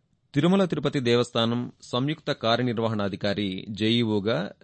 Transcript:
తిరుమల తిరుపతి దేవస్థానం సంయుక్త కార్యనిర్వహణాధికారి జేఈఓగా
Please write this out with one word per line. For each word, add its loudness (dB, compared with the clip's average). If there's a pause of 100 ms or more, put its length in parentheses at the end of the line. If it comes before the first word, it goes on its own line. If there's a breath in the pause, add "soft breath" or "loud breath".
(340)
తిరుమల 4
తిరుపతి -2
దేవస్థానం 0 (100)
సంయుక్త -4
కార్యనిర్వహణాధికారి -2
జేఈఓగా 0 (140)